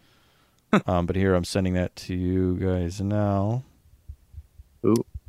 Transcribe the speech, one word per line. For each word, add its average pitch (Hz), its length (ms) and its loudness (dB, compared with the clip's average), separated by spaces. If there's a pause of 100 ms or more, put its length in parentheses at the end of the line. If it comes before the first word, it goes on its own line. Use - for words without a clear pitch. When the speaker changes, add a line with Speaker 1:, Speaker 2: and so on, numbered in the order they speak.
(720)
Speaker 1:
<laughs> - 140 2
Speaker 2:
Um, 87 200 2
but 87 100 -2
here, 95 180 4
I'm 87 100 2
sending 92 300 -2
that 90 220 0
to - 180 -8
you 90 420 0
guys 92 440 -2
now. 101 600 0 (1200)
Speaker 1:
Ooh. 107 100 4 (340)